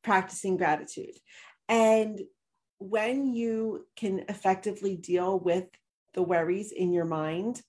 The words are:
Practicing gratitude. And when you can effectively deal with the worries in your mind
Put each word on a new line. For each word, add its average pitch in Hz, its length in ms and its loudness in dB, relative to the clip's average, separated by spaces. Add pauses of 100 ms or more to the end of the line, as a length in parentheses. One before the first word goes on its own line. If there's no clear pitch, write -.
Practicing 190 540 0
gratitude. 151 580 -2 (540)
And 220 500 4 (600)
when 233 540 0
you 226 640 -2
can 190 320 -4
effectively 196 720 -2
deal 180 420 0
with 175 260 0 (480)
the 180 100 0
worries 175 480 0
in 180 200 0
your 170 140 2
mind 165 640 -4